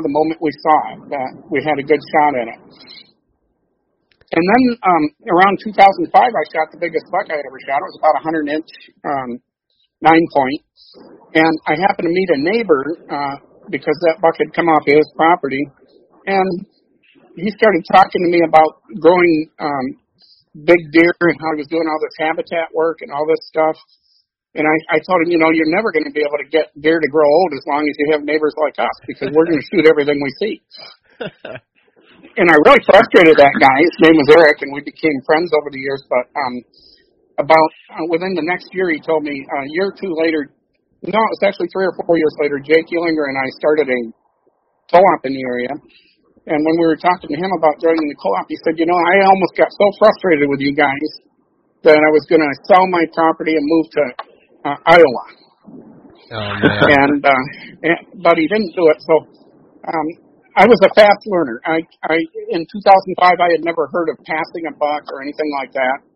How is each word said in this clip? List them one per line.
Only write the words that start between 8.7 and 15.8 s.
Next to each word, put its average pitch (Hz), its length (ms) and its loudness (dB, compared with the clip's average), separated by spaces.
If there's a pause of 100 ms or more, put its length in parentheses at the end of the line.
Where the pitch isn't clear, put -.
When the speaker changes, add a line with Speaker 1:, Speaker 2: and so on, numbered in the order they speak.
Speaker 1:
um, 139 260 -6 (680)
nine 160 320 4
point. 139 280 -2 (760)
And 160 160 2 (160)
I 156 80 -2
happened 185 320 0
to 165 80 -2
meet 185 160 0
a 135 80 0
neighbor, 180 400 0 (320)
uh, 143 240 -6 (320)
because 156 240 -4 (160)
that 160 160 0
buck 165 160 2
had 156 160 -6
come 170 160 0
off 147 160 0
his 151 160 4 (160)
property. 156 400 0 (640)